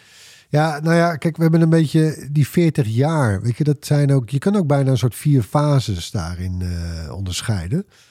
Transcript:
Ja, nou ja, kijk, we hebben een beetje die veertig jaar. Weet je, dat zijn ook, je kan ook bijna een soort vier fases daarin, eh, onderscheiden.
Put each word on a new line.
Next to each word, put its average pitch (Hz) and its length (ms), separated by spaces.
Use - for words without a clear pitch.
Ja, 151 320
nou 165 160
ja, 170 200
kijk, 156 200
we 165 60
hebben 165 180
een 165 100
beetje 156 640
die 147 160
veertig 160 380
jaar. 120 560
Weet 113 140
je, 156 80
dat 143 220
zijn 147 260
ook, 123 180
je 139 80
kan 202 180
ook 185 100
bijna 139 240
een 127 80
soort 123 160
vier 143 280
fases 139 680
daarin, 90 520
eh, 85 520
onderscheiden. 98 720